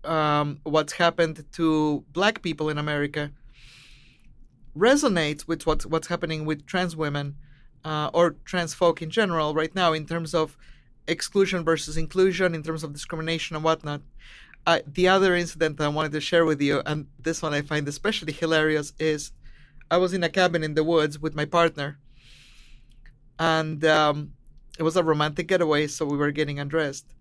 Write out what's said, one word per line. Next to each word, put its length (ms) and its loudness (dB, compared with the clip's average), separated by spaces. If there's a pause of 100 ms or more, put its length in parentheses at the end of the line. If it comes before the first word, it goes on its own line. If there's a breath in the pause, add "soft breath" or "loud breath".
um, 600 0
what's 300 0
happened 600 0
to 580 2
Black 300 0
people 260 -4
in 100 -2
America 540 -4 (1500 soft breath)
resonates 720 4
with 180 -4
what's, 200 2
what's 220 -2
happening 360 -4
with 220 -4
trans 320 -2
women, 400 -4 (480 soft breath)
uh, 280 -2
or 300 4
trans 300 -4
folk 280 2
in 80 -8
general 440 0
right 200 -2
now 200 2
in 120 -4
terms 280 -6
of 240 0 (500 soft breath)
exclusion 560 0
versus 320 -2
inclusion, 600 2
in 80 -8
terms 200 -6
of 80 -8
discrimination 640 -6
and 80 -6
whatnot. 380 -2 (640 loud breath)
Uh, 220 4
the 200 2
other 280 4
incident 420 -2
that 60 -2
I 60 0
wanted 240 -2
to 80 -4
share 240 4
with 160 0
you, 240 0
and 220 -6 (120)
this 220 -4
one 120 -4
I 80 -2
find 260 -4
especially 440 -4
hilarious, 680 0
is 320 -2 (600 soft breath)
I 60 4
was 160 2
in 100 -2
a 60 0
cabin 340 2
in 100 -4
the 100 2
woods 360 2
with 160 -6
my 100 -2
partner, 540 0 (1400 soft breath)
and, 480 0
um, 480 2 (460)
it 40 -2
was 120 0
a 80 4
romantic 440 0
getaway, 400 2
so 180 -6
we 120 -2
were 140 0
getting 280 -4
undressed. 600 -4